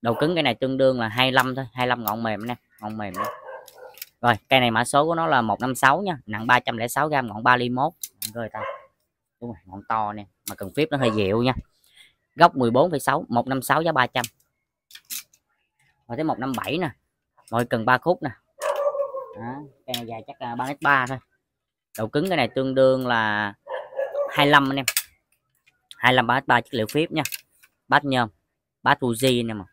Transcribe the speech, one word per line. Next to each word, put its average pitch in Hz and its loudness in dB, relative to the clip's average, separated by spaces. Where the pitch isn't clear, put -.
Độ 117 0
cứng 160 2
cái 160 0
này 127 2
tương 131 -2
đương 131 4
là 113 -2
hai 127 2
lăm 127 2
thôi, 131 -6
hai 123 -2
lăm 120 -2
ngọn 107 -4
mềm 107 -4
anh 117 -8
em, 123 -6
ngọn 107 -10
mềm 101 -8
nha. 92 -6
Rồi, 120 4
cây 135 4
này 120 2
mã 113 2
số 143 2
của 165 -2
nó 165 -2
là 131 2
một 107 -2
năm 127 -4
sáu 139 4
nha, 170 -4
nặng 107 -8
ba 123 6
trăm 117 -6
lẻ 113 -4
sáu 147 0
gam, 135 0
ngọn 107 -10
ba 123 6
ly 123 0
mốt. 131 -2
Rồi 117 -8
ta. 110 -10
Đúng 120 -12
rồi, 101 -14
ngọn 95 -16
to 110 -2
nè, 104 -14
mà - -12
cần 98 -12
phíp 151 0
nó 143 -4
hơi 127 2
dịu 107 0
nha. 127 2
Gốc 165 6
mười 123 2
bốn 139 4
phẩy 147 -2
sáu, 131 0
một 117 0
năm 131 -4
sáu 147 2
giá 165 0
ba 127 2
trăm. 123 -2
Rồi 120 -8
tới 151 -4
một 156 -2
năm 131 -4
bảy 135 -4
nè. 170 -4
Rồi 117 0
cần 117 -4
ba 127 4
khúc - -2
nè. - -4
Đó, 120 -10
cây 127 -8
này 117 -6
dài 113 -12
chắc - -16
là 120 -8
ba 123 -6
mét 143 -10
ba 139 4
thôi. 131 -6
Độ 110 -2
cứng 151 -2
cái 180 0
này 123 2
tương 131 -2
đương 131 4
là 107 0
hai 147 4
lăm 143 6
anh 139 -2
em. 135 -2
Hai 127 2
lăm 123 4
ba 120 2
mét 135 -2
ba, 123 4
chất - -14
liệu 110 0
phíp 156 -2
nha. 156 -2
Bát 143 2
nhôm, 127 2
bát - 4
Fuji 120 2
anh 113 -4
em 104 -8
ạ. - -12